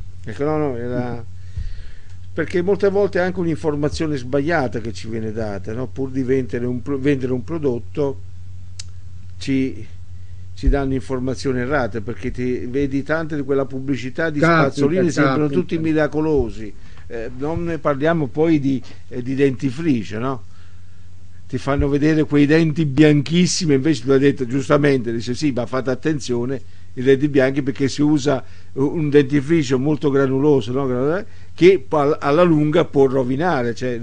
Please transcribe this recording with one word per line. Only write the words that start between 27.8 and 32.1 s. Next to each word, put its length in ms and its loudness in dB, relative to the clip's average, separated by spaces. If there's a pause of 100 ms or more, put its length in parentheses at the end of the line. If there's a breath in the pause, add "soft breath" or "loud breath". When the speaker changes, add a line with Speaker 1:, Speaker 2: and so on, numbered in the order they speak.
Speaker 1:
si 140 -2
usa 400 2 (320 soft breath)
un 360 0
dentifricio 680 4
molto 320 0
granuloso, 600 2
no? 520 -2 (300 soft breath)
Che 320 6
poi 160 2
al-, 180 2